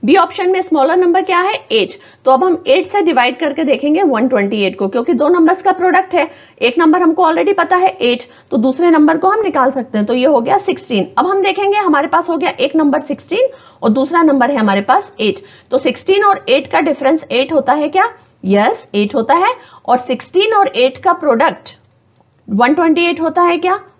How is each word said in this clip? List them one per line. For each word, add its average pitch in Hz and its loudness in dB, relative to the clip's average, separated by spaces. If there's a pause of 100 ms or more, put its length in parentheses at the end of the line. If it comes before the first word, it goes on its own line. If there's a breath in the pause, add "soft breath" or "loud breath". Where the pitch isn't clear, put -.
B 277 4
option 359 0
में 370 0
smaller 320 0
number 359 2
क्या 370 -2
है? 381 -2
एट। 214 -4 (360 soft breath)
तो 254 4
अब 262 2
हम 370 -2
एट 277 2
से 403 -2
divide 254 0
करके 311 -4
देखेंगे 294 0
वन 262 0
ट्वेंटी 208 0
एट 190 -2
को, 196 -2
क्योंकि 247 -2
दो 247 0
numbers 349 2
का 381 0
product 370 0
है, 320 -2 (300 loud breath)
एक 240 0
number 330 4
हमको 349 2
already 339 0
पता 339 0
है 370 2
एट, 240 -2 (280 soft breath)
तो 269 0
दूसरे 269 0
number 320 4
को 370 0
हम 427 0
निकाल 294 0
सकते 254 -6
हैं, 208 0
तो 247 -2
ये 254 0
हो 285 4
गया 233 0
सिक्सटीन। 262 -4 (100)
अब 339 0
हम 392 0
देखेंगे 392 -2
हमारे 320 0
पास 339 -2
हो 330 -2
गया 294 -2
एक - -4
number 294 0
sixteen 415 -4 (360 loud breath)
और 220 2
दूसरा 285 0
number 277 2
है 285 -2
हमारे 202 0
पास - -2
एट। 214 -2 (360 loud breath)
तो 254 0
सिक्सटीन 370 0
और 392 0
एट 269 0
का - -2
difference 294 -2
eight 269 -2
होता 269 0
है 294 -2
क्या? 381 0 (400 soft breath)
यस, 208 0
एट 208 -2
होता 226 0
है। 381 2 (320 loud breath)
और 247 2
सिक्सटीन 381 -2
और 403 2
एट 254 0
का 349 0
प्रोडक्ट 262 -2 (720)
वन 240 2
ट्वेंटी 330 2
एट 339 -2
होता 330 0
है 349 2
क्या? 370 -2 (200)